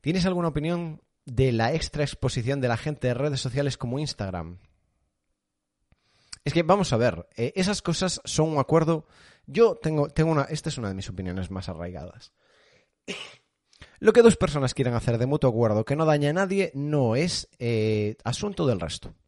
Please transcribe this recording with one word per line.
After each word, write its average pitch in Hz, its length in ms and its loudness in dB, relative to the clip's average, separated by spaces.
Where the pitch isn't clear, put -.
¿Tienes 170 260 0
alguna 175 220 0
opinión 160 540 -4
de 131 280 2
la 117 220 2
extra 147 300 -2
exposición 131 580 -2
de 127 60 0
la 113 100 0
gente 143 300 -4
de 120 60 0
redes 135 260 -2
sociales 131 360 -2
como 123 220 -4
Instagram? 92 600 -6
Es 143 120 -4
que, 170 80 2
vamos 175 320 4
a - 20 2
ver, 110 400 0
eh, 117 200 -2
esas 190 260 0
cosas 175 420 -2
son 156 240 0
un 156 100 -2
acuerdo. 156 480 2
Yo 190 280 4
tengo, 151 340 -2
tengo 160 240 0
una, 143 120 2
esta - 260 -8
es - 80 -8
una 113 100 -4
de 95 60 -4
mis 95 160 -10
opiniones 90 400 -6
más 95 180 -8
arraigadas. 87 640 -12
<coughs> - 920 -18
Lo 214 160 4
que 240 80 10
dos 226 140 8
personas 143 360 0
quieran 127 220 0
hacer 117 240 0
de 123 80 0
mutuo 139 240 2
acuerdo 110 340 2
que 139 120 -2
no 160 100 0
dañe 147 240 2
a - 20 -2
nadie 190 420 0
no 139 420 0
es, 170 420 -2
eh, 110 680 0
asunto 180 420 -2
del 110 140 2
resto. - 320 -8